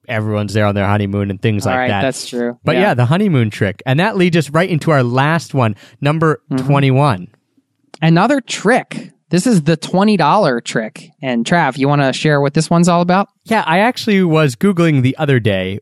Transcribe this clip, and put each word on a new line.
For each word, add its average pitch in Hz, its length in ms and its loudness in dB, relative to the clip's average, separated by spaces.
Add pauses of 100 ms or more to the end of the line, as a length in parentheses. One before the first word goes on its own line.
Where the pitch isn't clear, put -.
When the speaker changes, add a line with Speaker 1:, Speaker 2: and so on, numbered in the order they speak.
Speaker 1:
everyone's 107 460 -4
there 107 120 2
on 101 80 0
their 101 140 -2
honeymoon 101 420 0
and 98 120 -6
things 107 260 -2
Speaker 2:
All - 60 -2
Speaker 1:
like 131 60 0
Speaker 2:
right, 127 100 0
Speaker 1:
that." 101 140 -2
Speaker 2:
that's 135 260 -6
true. 120 340 -6
Speaker 1:
But 151 140 0
Speaker 2:
Yeah. 170 40 2
Speaker 1:
yeah, 196 120 2
the 123 120 0
honeymoon 147 440 0
trick. 98 360 -4
And 131 140 0
that 208 160 0
leads 180 220 2
us 156 120 0
right 165 200 0
into 165 220 0
our 139 120 4
last 135 500 -2
one, 117 220 0 (240)
number 156 500 0
Speaker 2:
Mm-hmm. 131 180 -2
Speaker 1:
twenty-one. 135 600 2 (720)
Speaker 2:
Another 180 400 2
trick. - 720 -4 (180)
This 180 180 0
is 196 160 2
the 160 140 2
twenty 202 400 0
dollar 156 420 2
trick. - 500 -8 (120)
And 120 240 -2
Trav, 156 320 0
you 135 100 0
wanna 143 240 0
share 147 300 0
what 139 120 -2
this 160 160 -2
one's 170 200 2
all 170 100 2
about? 180 300 0 (160)
Speaker 1:
Yeah, 220 200 -2
I 165 140 0
actually 208 440 0
was 156 340 2
Googling 170 460 2
the 127 140 0
other 143 220 2
day 98 420 -2